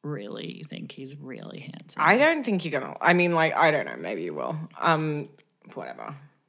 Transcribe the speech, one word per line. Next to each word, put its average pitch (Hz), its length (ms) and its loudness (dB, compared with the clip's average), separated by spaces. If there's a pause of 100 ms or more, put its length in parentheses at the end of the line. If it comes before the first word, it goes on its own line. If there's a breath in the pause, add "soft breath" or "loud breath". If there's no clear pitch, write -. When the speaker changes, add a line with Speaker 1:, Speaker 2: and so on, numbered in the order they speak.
Speaker 1:
really - 640 -8
think - 240 -14
he's 139 240 -14
really - 440 -14
handsome. - 420 -12
Speaker 2:
I 175 160 8
don't 302 260 4
think 185 200 0
you're 151 160 -2
gonna, - 200 -10
I 170 120 6
mean, 175 220 4
like, 160 220 4
I 156 140 6
don't 151 160 0
know, 58 120 -8
maybe 85 240 -6
you 85 120 -6
will. 67 220 -4 (240)
Um, 156 480 0 (460)
whatever. 64 400 -12 (340)